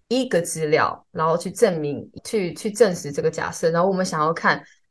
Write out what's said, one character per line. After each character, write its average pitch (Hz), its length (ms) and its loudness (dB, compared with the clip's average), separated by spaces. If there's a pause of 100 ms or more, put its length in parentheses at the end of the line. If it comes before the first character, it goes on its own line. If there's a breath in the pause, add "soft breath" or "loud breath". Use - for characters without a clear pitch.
一 247 180 0
个 180 140 2
资 160 240 -4
料， - 460 0
然 165 140 -2
后 160 120 2
去 185 120 -6
证 180 300 2
明、 143 320 -6 (140)
去， 185 280 -2
去 214 160 -6
证 208 240 4
实 160 160 -8
这 147 120 -6
个 160 100 0
假 - 180 -6
设。 170 220 0
然 170 100 2
后 185 60 4
我 196 60 2
们 185 120 0
想 175 140 -2
要 156 140 2
看， 185 280 0 (300 soft breath)